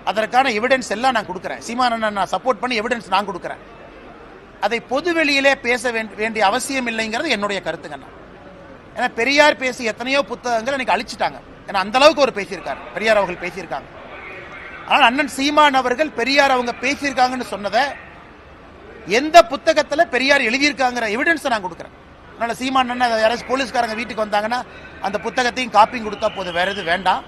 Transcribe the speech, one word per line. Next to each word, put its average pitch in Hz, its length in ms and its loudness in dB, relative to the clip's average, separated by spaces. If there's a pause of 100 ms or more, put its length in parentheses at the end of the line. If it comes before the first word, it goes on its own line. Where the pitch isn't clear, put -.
அதற்கான 220 460 2
எவிடன்ஸ் 247 440 0
எல்லாம் 247 220 0
நான் 214 120 -2
கொடுக்குறேன். 139 380 -8
சீமானண்ணன் 226 520 -2
நான் 180 140 -2
சப்போர்ட் 208 300 -2
பண்ணி 247 180 -2
எவிடன்ஸ் 233 340 -4
நான் 196 140 2
கொடுக்குறேன். 165 340 -10 (960)
அதை 214 200 0
பொது 285 340 -2
வெளியிலே 285 380 4 (140)
பேச 240 240 0
வேண்டி-, 220 320 -6
வேண்டிய 220 240 -2
அவசியம் 254 440 0
இல்லைங்கிறது 220 460 -4
என்னுடைய 202 280 -2
கருத்துங்கண்ணா. 160 460 -10 (880)
ஏன்னா 247 180 0
பெரியார் 277 420 4
பேசி 254 360 -4
எத்தனையோ 262 300 -2
புத்தகங்களை 240 540 -4
இன்னைக்கு 220 200 0
அழிச்சிட்டாங்க. 180 420 -4 (300)
ஏன்னா 190 160 -2
அந்த 208 140 -2
அளவுக்கு 285 260 6
அவர் 226 140 -2
பேசியிருக்காரு, 165 420 -8 (140)
பெரியார் 208 260 4
அவர்கள் 180 240 -4
பேசியிருக்காங்க. 165 440 -10 (960)
ஆனால் 262 220 6
அண்ணன் 262 280 0
சீமான் 294 460 4
அவர்கள் 247 280 0 (100)
பெரியார் 269 340 4
அவங்க 240 260 0
பேசியிருக்காங்கன்னு 254 720 0
சொன்னதை 208 320 0 (1200)
எந்த 277 360 2
புத்தகத்துல 302 600 0 (100)
பெரியார் 262 340 2
எழுதியிருக்காங்கிற 247 680 0
எவிடன்ஸை 285 380 0
நான் 214 140 -2
கொடுக்குறேன். 165 280 -12 (360)
அதனால 233 240 -6
சீமான் 254 380 0
அண்ணன் 247 160 0
அதை 226 160 2
யாராச்சும் 226 280 0
போலீஸ்காரங்க 240 480 -2
வீட்டுக்கு 220 260 -4
வந்தாங்கன்னா 214 340 -2 (400)
அந்த 196 180 -4
புத்தகத்தையும் 240 580 -2
காப்பியும் 220 300 4
கொடுத்தா 208 300 -4
போதும், 180 240 -4
வேற 185 100 2
எதுவும் 190 220 -2
வேண்டாம். 190 360 0